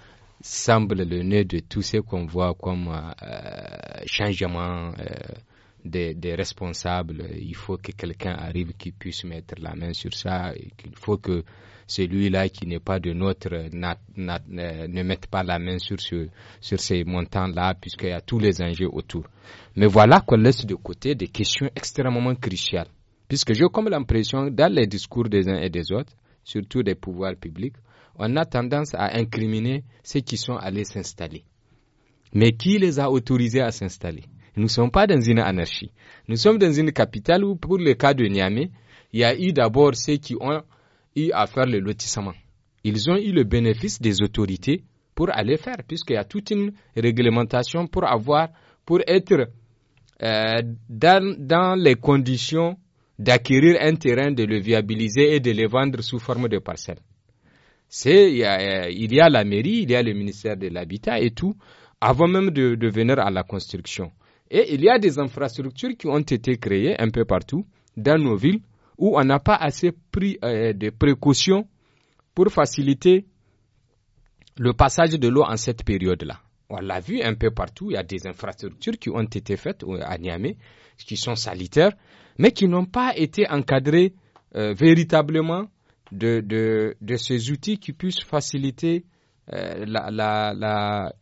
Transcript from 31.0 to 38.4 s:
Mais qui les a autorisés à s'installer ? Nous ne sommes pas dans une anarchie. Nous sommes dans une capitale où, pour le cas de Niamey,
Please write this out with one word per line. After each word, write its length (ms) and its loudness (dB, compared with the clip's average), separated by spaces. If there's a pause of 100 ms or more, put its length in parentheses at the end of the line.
Mais 180 6
qui 260 0
les 220 2
a 100 0
autorisés 520 2
à 100 0
s'installer ? 520 -8 (320)
Nous 80 2
ne 40 2
sommes 220 2
pas 160 4
dans 140 4
une 180 4
anarchie. 540 -2 (360)
Nous 80 -4
sommes 220 4
dans 140 6
une 200 2
capitale 500 0
où, 140 -2
pour 220 -2
le 160 4
cas 180 2
de 140 2
Niamey, 440 0 (440)